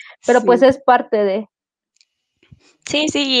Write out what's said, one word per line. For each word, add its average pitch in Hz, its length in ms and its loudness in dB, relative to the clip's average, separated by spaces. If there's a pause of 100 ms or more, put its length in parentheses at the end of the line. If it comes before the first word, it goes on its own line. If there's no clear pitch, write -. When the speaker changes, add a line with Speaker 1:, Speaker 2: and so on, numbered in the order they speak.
(260)
Speaker 1:
pero, 247 200 2
pues, 247 160 2
Speaker 2:
Sí. 277 60 4
Speaker 1:
es 269 120 2
parte 240 380 0
de. 208 320 -4 (1400)
Speaker 2:
Sí, 302 260 -4
sí, 285 120 -4 (160)